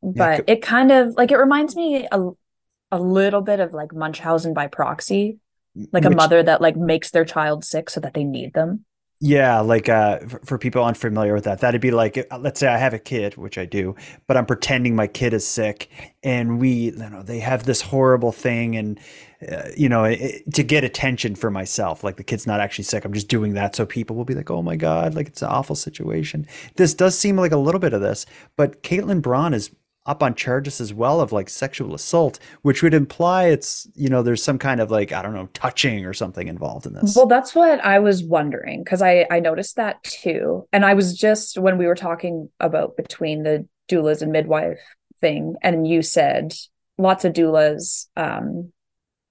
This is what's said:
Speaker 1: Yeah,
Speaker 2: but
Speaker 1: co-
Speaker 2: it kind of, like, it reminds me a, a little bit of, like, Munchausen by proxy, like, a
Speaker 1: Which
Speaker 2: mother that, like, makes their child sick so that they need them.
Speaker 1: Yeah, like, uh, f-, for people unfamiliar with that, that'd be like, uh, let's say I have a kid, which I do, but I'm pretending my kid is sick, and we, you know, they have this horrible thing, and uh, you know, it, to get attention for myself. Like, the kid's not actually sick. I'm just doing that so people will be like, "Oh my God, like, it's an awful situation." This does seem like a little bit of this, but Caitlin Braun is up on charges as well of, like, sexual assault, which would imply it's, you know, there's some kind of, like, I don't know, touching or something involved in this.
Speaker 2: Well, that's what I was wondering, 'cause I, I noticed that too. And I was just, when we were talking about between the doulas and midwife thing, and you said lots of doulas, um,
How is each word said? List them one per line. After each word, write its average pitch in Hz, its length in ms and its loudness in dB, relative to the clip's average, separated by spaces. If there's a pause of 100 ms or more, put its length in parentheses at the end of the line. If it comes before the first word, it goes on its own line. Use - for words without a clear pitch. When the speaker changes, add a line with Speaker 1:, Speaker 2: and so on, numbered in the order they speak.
Speaker 1:
Yeah, 185 100 -6
Speaker 2:
but 165 340 2
Speaker 1:
co- 208 60 4
Speaker 2:
it 226 100 0
kind 262 300 4
of, 247 220 4
like, 247 180 2
it 277 60 6
reminds 285 360 2
me 302 380 -2
a, 185 160 0 (600)
a 180 100 -2
little 190 400 2
bit 202 180 0
of, 170 140 -2
like, 156 220 -10
Munchausen 160 580 -2
by 147 140 -2
proxy, 196 720 -2 (540)
like, 175 120 4
a 143 60 6
Speaker 1:
Which 180 80 4
Speaker 2:
mother 165 240 6
that, 160 180 4
like, 160 160 2
makes 160 340 -2
their 165 140 2
child 151 400 -4
sick 160 240 -6
so - 120 -8
that 135 120 -8
they 147 120 -4
need 127 280 -8
them. 170 320 -2 (340)
Speaker 1:
Yeah, 135 420 4
like, 110 280 2
uh, 107 320 4
f-, 117 240 -16
for 131 140 -6
people 123 260 0
unfamiliar 110 480 0
with 104 120 0
that, 98 160 -4
that'd 120 200 2
be 127 100 0
like, 113 280 2
uh, 127 200 -8
let's 135 220 -6
say 139 60 2
I 120 100 2
have 123 160 0
a 110 60 -6
kid, 104 400 -6
which - 180 -14
I 95 80 -6
do, 95 320 -4 (300)
but 127 100 4
I'm 123 80 2
pretending 123 500 0
my 107 120 2
kid 120 260 -2
is 107 160 -2
sick, 107 400 -4 (340)
and 120 380 -2
we, 131 80 4
you 117 400 -2
know, 98 140 -18
they 117 160 -10
have 117 260 -2
this 123 160 0
horrible 127 500 4
thing, 117 460 -2
and 107 240 -6 (500)
uh, 80 260 -10
you 143 120 4
know, 113 160 4
it, 120 380 -2 (120)
to 151 80 2
get 139 220 2
attention 120 500 -4
for 110 160 -4
myself. 95 540 -4
Like, 98 120 -6
the 101 80 -16
kid's 110 220 -6
not 104 140 0
actually 101 240 -4
sick. - 200 -4
I'm 101 80 -8
just 101 160 -6
doing 107 260 0
that 101 200 -4
so 110 120 -2
people 113 300 -8
will 120 80 -6
be 127 100 -6
like, 143 160 -8
"Oh - 120 -4
my 165 140 -4
God, 160 380 0
like, 151 140 -4
it's - 140 -16
an - 60 -4
awful 135 280 -4
situation." 151 680 -6 (300)
This 165 180 4
does 185 240 2
seem 202 180 0
like 180 160 2
a 151 40 4
little 156 240 2
bit 160 120 0
of 104 80 0
this, 101 260 -4 (300)
but 143 260 0
Caitlin 185 400 -2
Braun 139 320 0
is 104 160 -4 (340)
up 147 160 -4
on 127 140 2
charges 135 460 -4
as 107 120 -8
well 123 280 2
of, 127 100 0
like, 98 180 -4
sexual 123 460 -8
assault, 156 460 0 (220)
which 139 200 2
would 165 100 6
imply 170 520 2
it's, - 500 0
you 139 140 -2
know, 127 120 2
there's 120 220 0
some 135 160 0
kind 131 220 0
of, 107 100 -2
like, 104 220 0
I 92 100 -4
don't 101 100 -8
know, 92 220 -10
touching 120 500 -2
or 92 80 -8
something 92 360 -8
involved 71 380 -10
in 57 80 -12
this. 202 200 -2
Speaker 2:
Well, 254 120 8
that's 254 280 4
what 330 300 6
I 196 160 6
was 196 240 2
wondering, 151 600 -2
'cause 180 160 0
I, 180 300 6
I 170 80 2
noticed 165 380 -2
that 214 260 -4
too. - 720 -4
And 202 120 4
I 196 100 6
was 185 220 2
just, 214 400 0
when 185 220 2
we 175 80 2
were 175 80 4
talking 170 540 -6 (100)
about 160 380 -2
between 156 480 -6
the 151 240 -2 (200)
doulas 156 340 0
and 156 100 -2
midwife 156 480 0 (400)
thing, 156 420 -2
and 165 240 2
you 165 160 2
said 156 500 0 (460)
lots 185 260 2
of 175 80 2
doulas, 160 760 0 (100)
um, 170 560 -6 (580)